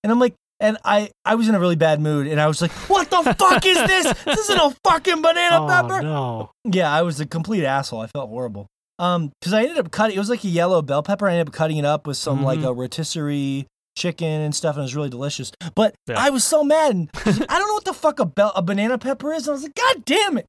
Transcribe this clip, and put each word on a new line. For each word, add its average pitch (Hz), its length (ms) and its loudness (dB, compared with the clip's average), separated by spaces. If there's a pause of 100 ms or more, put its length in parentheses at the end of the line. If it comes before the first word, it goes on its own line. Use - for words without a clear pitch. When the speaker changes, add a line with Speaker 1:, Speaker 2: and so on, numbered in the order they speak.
Speaker 1:
And 214 80 0
I'm 233 80 2
like, 247 160 2 (240)
and 214 260 2
I, 208 240 2 (160)
I 214 80 2
was 226 160 2
in 220 60 4
a 185 40 2
really 175 160 2
bad 156 240 2
mood, 151 280 0
and 151 120 -2
I 151 60 4
was 156 160 0
like, 170 100 0 (200)
"What 392 180 2
the 349 140 2 (160)
fuck 370 260 4
is 370 120 6 (100)
this? 349 260 2 (100)
This - 140 0 (120)
isn't 381 100 2
a 285 240 4
fucking 339 400 2
banana 339 400 4
Speaker 2:
Oh, - 40 -2
Speaker 1:
pepper." 359 360 2
Speaker 2:
no. 117 480 -4 (120)
Speaker 1:
Yeah, 180 300 2
I - 80 2
was 165 180 -2
a 151 60 -4
complete 165 400 -4
asshole. 135 360 -2
I 113 60 -8
felt 131 220 -10
horrible. 110 380 -10 (320)
Um, 175 320 0 (100)
'cause 180 120 -4
I 214 100 4
ended 311 160 -2
up 170 100 -4
cutting, 208 260 -2
it 190 40 -2
was, 202 100 -4
like, 240 140 -4
a 208 40 -4
yellow 170 360 2
bell 143 180 -2
pepper. 196 260 -2
I 180 60 2
ended 170 140 0
up - 60 -14
cutting 156 240 -2
it 147 60 -2
up 151 220 0
with 143 100 -6
some, 139 280 -2
like, 131 160 0
Speaker 3:
Mm-hmm. 135 80 -4
Speaker 1:
a 127 60 -2
rotisserie 139 920 -6 (320)
chicken 170 300 -4
and 151 280 -2
stuff, 151 200 -2
and 147 60 -6
it - 20 -4
was 127 120 -8
really 147 140 -4
delicious. 131 420 -8 (240)
But 208 200 2 (120)
Speaker 3:
Yeah. 208 160 -2
Speaker 1:
I 285 60 4
was 269 140 0
so 302 200 2
mad. 277 480 2
Speaker 3:
<laughs> - 40 -20
Speaker 1:
I - 100 -10
was 208 140 2
like, - 120 -4
"I 320 60 2
don't 403 100 0
know 427 60 -2
what 415 120 -4
the 381 100 -4
fuck 294 240 0
a 226 60 2
bell, 202 300 0
a - 60 0
banana 202 380 0
pepper 277 340 -4
is." 294 140 -4
And - 20 -2
I 294 40 -2
was 277 100 -6
like, 302 120 -14
"God 466 300 0
damn 359 320 2
it." - 120 -4